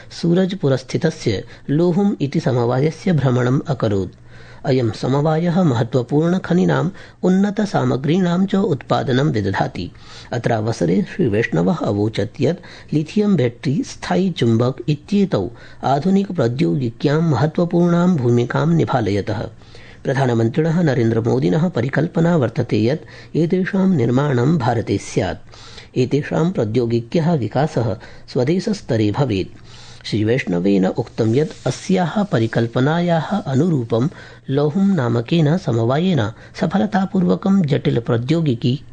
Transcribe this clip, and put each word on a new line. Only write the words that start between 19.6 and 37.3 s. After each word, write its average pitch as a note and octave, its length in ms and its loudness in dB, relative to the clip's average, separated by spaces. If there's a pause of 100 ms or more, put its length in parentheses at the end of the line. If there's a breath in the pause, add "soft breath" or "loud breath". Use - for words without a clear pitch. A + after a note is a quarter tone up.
प्रधानमन्त्रिणः C3+ 760 2
नरेन्द्रमोदिनः B2+ 880 2
परिकल्पना E3 680 0
वर्तते A#2+ 480 0
यत् - 520 -4
एतेषां F#3 520 2
निर्माणं C#3 720 2
भारते A2 400 0
स्यात्। F#2 400 -4 (600 loud breath)
एतेषां D#3+ 520 0
प्रौद्योगिक्यः A#2+ 840 0
विकासः B2 640 -2 (360 loud breath)
स्वदेशस्तरे C3 800 0
भवेत्। G#2 380 -2 (560 loud breath)
श्रीवैष्णवेन G2+ 840 0
उक्तं A2+ 480 -2
यत् D3+ 320 -2
अस्याः F3+ 560 -2
परिकल्पनायाः D3 1120 0
अनुरूपं C3+ 720 0 (420 loud breath)
लोहुम D3+ 400 2
नामकेन C#3+ 640 2
समवायेन B2+ 760 0 (280 loud breath)
सफलतापूर्वकं F#3+ 1000 0